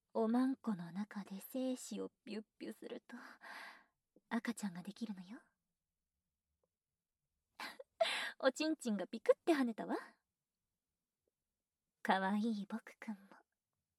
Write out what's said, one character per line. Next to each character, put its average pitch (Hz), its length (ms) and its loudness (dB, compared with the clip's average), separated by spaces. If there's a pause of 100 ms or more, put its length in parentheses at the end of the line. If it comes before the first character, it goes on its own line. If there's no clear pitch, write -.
(120)
お 226 140 2
ま 240 180 6
ん 262 120 2
こ 220 180 0
の 170 160 -6
中 196 320 -4
で 196 180 -8 (120)
精 254 240 0
子 202 240 -6
を 190 100 -4 (140)
ピ 214 140 -6
ュ - 20 -4
ッ 220 40 -12 (140)
ピ - 120 -8
ュ 220 40 -10
す - 140 -14
る - 180 -8
と、 247 100 -14 (1120)
赤 233 240 0
ち - 140 -4
ゃ 190 40 0
ん 170 40 -8
が 175 80 -8
で 202 100 -8
き 233 140 -6
る 208 80 -6
の 185 100 -10
よ。 220 160 -14 (2250)
<laughs> - 240 -10 (560)
お 262 100 6
ち 311 180 0
ん 320 60 2
ち - 160 -2
ん 208 60 2
が 185 100 -2
ピ 226 140 -6
ク - 160 8
っ - 80 -20
て 339 100 8
跳 277 80 6
ね 233 100 4
た 170 140 -4
わ。 233 100 0 (2000)
か 190 160 4
わ 190 200 2
い - 20 2
い 208 260 0
僕 - 320 -8
く - 140 -8
ん - 20 -6
も、 196 60 -12 (800)